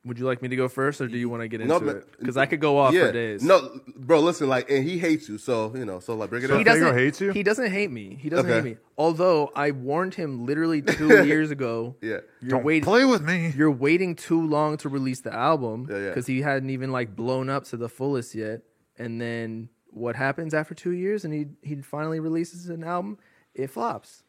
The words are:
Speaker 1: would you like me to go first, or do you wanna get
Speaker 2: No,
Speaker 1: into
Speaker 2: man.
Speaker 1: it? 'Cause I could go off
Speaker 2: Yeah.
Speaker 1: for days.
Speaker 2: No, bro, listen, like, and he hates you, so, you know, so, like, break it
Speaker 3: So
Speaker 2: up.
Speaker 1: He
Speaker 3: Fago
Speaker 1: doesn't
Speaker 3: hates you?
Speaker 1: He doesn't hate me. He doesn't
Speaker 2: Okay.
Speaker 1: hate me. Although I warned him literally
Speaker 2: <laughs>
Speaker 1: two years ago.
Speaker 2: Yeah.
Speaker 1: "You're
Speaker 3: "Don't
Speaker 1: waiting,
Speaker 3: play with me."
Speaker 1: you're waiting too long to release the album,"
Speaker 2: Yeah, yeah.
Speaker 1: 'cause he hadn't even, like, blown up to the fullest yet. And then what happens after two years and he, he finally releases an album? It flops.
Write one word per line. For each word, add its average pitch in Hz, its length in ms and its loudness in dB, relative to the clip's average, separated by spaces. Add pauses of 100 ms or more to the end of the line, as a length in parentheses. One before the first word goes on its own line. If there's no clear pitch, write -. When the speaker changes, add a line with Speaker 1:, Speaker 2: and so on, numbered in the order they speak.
Speaker 1:
would 120 160 -10
you 123 60 -4
like 127 180 -2
me 127 60 -6
to 127 60 -4
go 127 120 0
first, 139 340 -2
or 127 60 -4
do 117 100 -6
you 120 100 -2
wanna 117 200 -6
get 110 180 -8
Speaker 2:
No, 156 120 2
Speaker 1:
into 180 100 0
Speaker 2:
man. 139 80 -4
Speaker 1:
it? - 120 -14 (160)
'Cause 127 140 -4
I 135 80 4
could 156 140 -4
go 143 180 2
off 139 160 6
Speaker 2:
Yeah. 175 140 6
Speaker 1:
for 104 60 2
days. 110 280 -4
Speaker 2:
No, 269 300 4 (260)
bro, 135 220 4
listen, 156 280 2
like, 127 220 0
and 135 180 4
he 175 120 -2
hates 160 280 0
you, 107 120 -10
so, 113 360 -2
you 131 80 -8
know, 95 160 -8
so, 117 160 -8
like, 107 140 -6
break 120 140 -4
it 135 60 -2
Speaker 3:
So 143 40 4
Speaker 2:
up. 139 60 4
Speaker 1:
He 226 40 2
Speaker 3:
Fago 220 100 8
Speaker 1:
doesn't 160 200 4
Speaker 3:
hates 131 280 2
you? 196 100 0
Speaker 1:
He 196 100 -2
doesn't 214 300 0
hate 202 180 -2
me. 104 320 -12
He 147 80 -8
doesn't 170 160 2
Speaker 2:
Okay. 117 160 2
Speaker 1:
hate - 20 -4 (120)
me. - 20 -20 (220)
Although 160 560 4
I 143 160 0
warned 143 420 -2
him 135 320 -6
literally 156 360 0
Speaker 2:
<laughs> - 20 -10
Speaker 1:
two 156 420 8
years 151 240 2
ago. 123 540 -4
Speaker 2:
Yeah. 107 160 -4 (200)
Speaker 1:
"You're 123 120 -4
Speaker 3:
"Don't 131 120 0
Speaker 1:
waiting, 151 200 4
Speaker 3:
play 214 220 6
with 226 180 4
me." 170 340 0
Speaker 1:
you're 151 140 6
waiting 165 420 2
too 165 320 -2
long 151 320 0
to 147 120 -8
release 131 320 -4
the 107 120 -8
album," 127 560 -2
Speaker 2:
Yeah, 104 80 -4
yeah. 98 160 -4
Speaker 1:
'cause 123 140 -4
he 131 140 0
hadn't 135 280 -2
even, 131 220 -6
like, 127 240 -6
blown 131 340 -4
up 139 200 -4
to 120 80 -10
the 117 120 -6
fullest 131 460 -4
yet. 110 260 -6 (380)
And 117 200 -8
then 117 500 -8 (200)
what 117 260 -6
happens 143 380 -4
after 156 220 -2
two 175 160 -6
years 185 340 -4
and 151 80 -6
he, 151 140 -4 (160)
he 143 180 -10
finally 156 380 -6
releases 165 500 -6
an 165 140 -10
album? 180 340 -6 (380)
It - 160 -6
flops. 226 580 -8